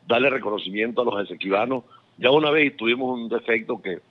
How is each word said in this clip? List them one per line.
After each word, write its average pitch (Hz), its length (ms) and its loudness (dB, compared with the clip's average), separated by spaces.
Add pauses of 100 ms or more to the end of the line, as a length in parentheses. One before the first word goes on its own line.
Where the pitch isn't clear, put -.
darle 127 240 4
reconocimiento 107 720 -4
a - 20 0
los 101 200 0
esequibanos. 98 580 -2 (340)
Ya 123 140 2
una 151 220 6
vez 147 240 2
tuvimos 123 420 -2
un 117 100 -8
defecto 113 540 -4
que 90 160 -6 (120)